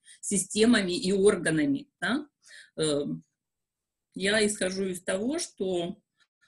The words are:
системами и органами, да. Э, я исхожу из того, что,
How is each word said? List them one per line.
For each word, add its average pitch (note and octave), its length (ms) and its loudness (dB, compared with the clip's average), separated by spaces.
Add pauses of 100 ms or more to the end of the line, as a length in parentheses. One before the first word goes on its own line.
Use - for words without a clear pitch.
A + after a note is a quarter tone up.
(220)
системами G#3 720 2
и F#3 200 0
органами, D#3+ 760 2 (140)
да. A#3+ 260 -2 (500)
Э, D3 260 0 (1120)
я G#3 300 0
исхожу F#3+ 420 -2
из F3+ 140 -6
того, A3+ 380 -2
что, F#3 580 -4 (500)